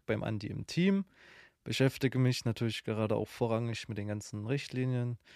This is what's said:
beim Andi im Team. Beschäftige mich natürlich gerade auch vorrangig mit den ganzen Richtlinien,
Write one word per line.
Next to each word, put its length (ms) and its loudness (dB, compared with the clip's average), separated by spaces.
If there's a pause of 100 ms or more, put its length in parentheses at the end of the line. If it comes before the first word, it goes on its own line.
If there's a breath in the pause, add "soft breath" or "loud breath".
beim 180 0
Andi 240 -2
im 180 -6
Team. 380 4 (600 soft breath)
Beschäftige 540 2
mich 260 2
natürlich 400 -2
gerade 320 2
auch 100 -2
vorrangig 640 -2
mit 80 -6
den 100 -4
ganzen 380 -6
Richtlinien, 720 -2 (180 soft breath)